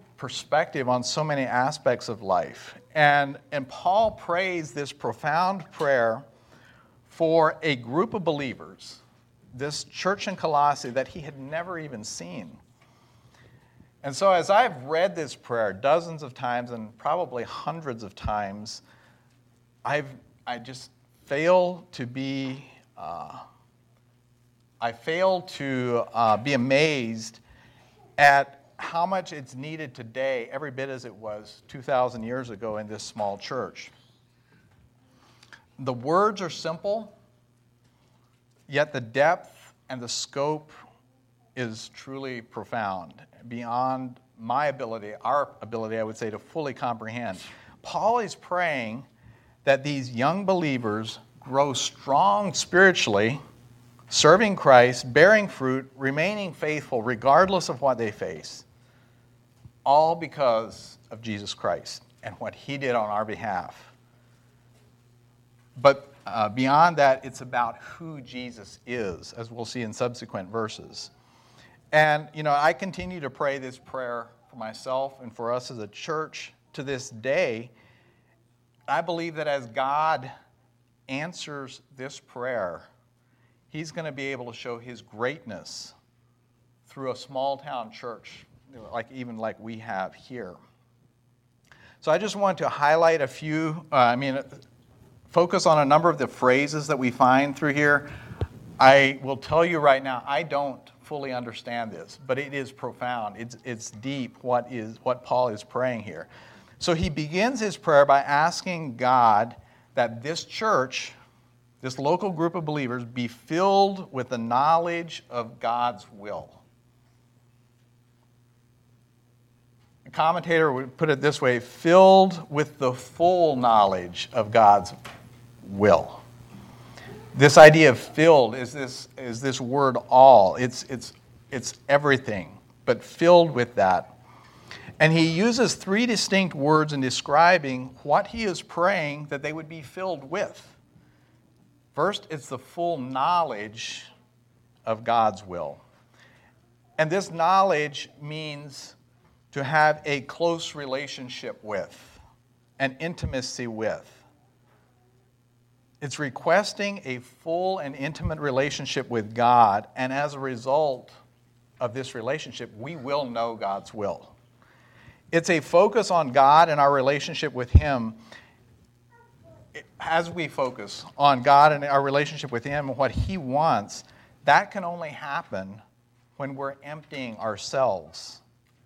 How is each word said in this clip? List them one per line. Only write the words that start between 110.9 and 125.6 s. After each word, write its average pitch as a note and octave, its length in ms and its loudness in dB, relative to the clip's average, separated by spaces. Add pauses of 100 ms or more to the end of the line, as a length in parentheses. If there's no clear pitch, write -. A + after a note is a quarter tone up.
this B2+ 180 -10
local F3 320 -2
group E3 240 -4
of F3 100 -6
believers, C3 400 -6
be A#2+ 240 -8
filled G3 840 0
with B2+ 180 -6
the B2 80 -4
knowledge D#3+ 920 0
of A#2 300 -8
God's A#2+ 520 -4
will. G2 380 -14 (3500)
A - 40 -20
commentator E3 600 2
would C3 240 -6
put D#3+ 120 0
it C#3 120 2
this D3 200 2
way, B2 200 4
"Filled F#3+ 880 8
with D3+ 280 -4
the B2+ 140 0
full E3+ 640 0
knowledge G2 800 2
of G#2+ 180 -2
God's G#2 420 6 (760)